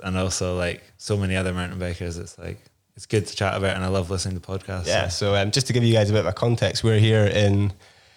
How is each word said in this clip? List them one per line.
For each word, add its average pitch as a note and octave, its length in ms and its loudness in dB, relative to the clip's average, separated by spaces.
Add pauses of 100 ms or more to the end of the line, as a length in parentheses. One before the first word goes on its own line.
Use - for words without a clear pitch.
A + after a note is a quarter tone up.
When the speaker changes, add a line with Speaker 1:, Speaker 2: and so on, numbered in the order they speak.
Speaker 1:
and F#2 140 -4
also, F#2 400 -2
like, F2 260 -4 (140)
so - 200 -2
many F#2+ 200 0
other F#2 160 0
mountain F2+ 260 -6
bikers. F2 400 -6
It's, F#2 200 -14
like, F2 200 -12 (380)
it's - 100 -20
good G#2 220 0
to - 80 -12
chat G2+ 180 0
about, G2 220 0
and F#2 80 -4
I F#2 40 -2
love F#2+ 220 0
listening F#2 300 -4
to - 40 -16
podcasts, F#2 440 -8
Speaker 2:
Yeah, F#2+ 200 2
Speaker 1:
so. G2 260 0
Speaker 2:
so, - 20 4
um, G2+ 160 2
just - 160 0
to A#2 40 -2
give A#2+ 120 2
you A2+ 80 4
guys G#2+ 180 4
a - 20 2
bit G#2+ 80 4
of D#2+ 60 -2
a F#2+ 60 0
context, A2+ 500 0
we're A2 160 4
here A2 280 6
in G2+ 460 2 (440)